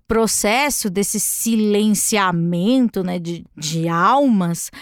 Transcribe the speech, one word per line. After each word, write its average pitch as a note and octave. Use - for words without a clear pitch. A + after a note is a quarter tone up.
processo A3+
desse G3
silenciamento, G#3
né, F3+
de, E3+
de D#3+
almas, F#3+